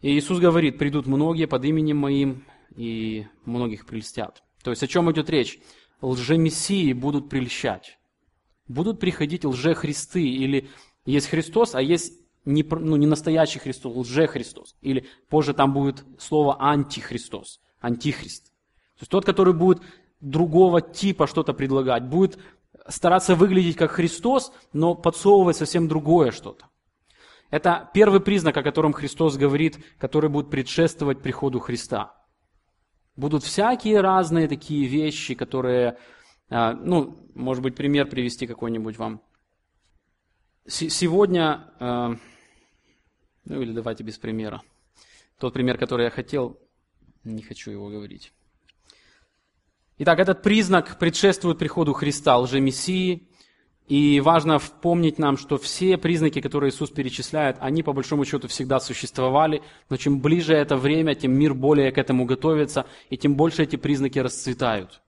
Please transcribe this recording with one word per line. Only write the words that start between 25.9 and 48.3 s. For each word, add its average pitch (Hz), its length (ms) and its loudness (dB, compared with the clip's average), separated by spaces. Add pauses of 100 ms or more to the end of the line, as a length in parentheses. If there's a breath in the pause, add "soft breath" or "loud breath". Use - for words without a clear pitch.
что-то. - 360 -18 (840 soft breath)
Это 151 440 0
первый 196 260 8
признак, 190 380 0
о 139 60 -2
котором 147 300 2
Христос 147 440 -2
говорит, 147 420 0 (180 loud breath)
который 151 320 0
будет 143 200 -4
предшествовать 143 720 -2
приходу 131 380 -4
Христа. 117 560 -8 (1040)
Будут 147 260 -2
всякие 214 560 0
разные 170 480 2
такие 143 400 -4
вещи, 147 480 -4
которые, 123 600 -2 (520 loud breath)
а, 117 240 0
ну, - 640 -4
может 127 260 -6
быть, 127 140 -6
пример 143 320 0
привести 123 400 -6
какой-нибудь 113 500 -8
вам. 110 240 -10 (1400)
Се-, - 240 -6
сегодня, 175 800 0 (120)
а, 120 360 -4 (1300 soft breath)
ну 143 180 -10
или 117 120 -8
давайте 113 300 -8
без 110 140 -12
примера. 110 440 -8 (760 soft breath)
Тот 123 160 -6
пример, 127 240 0
который 120 280 -2
я 117 40 0
хотел, 123 480 -6 (680)
не 110 160 -10
хочу - 300 -18
его 101 180 -12
говорить. 104 420 -16 (1700 soft breath)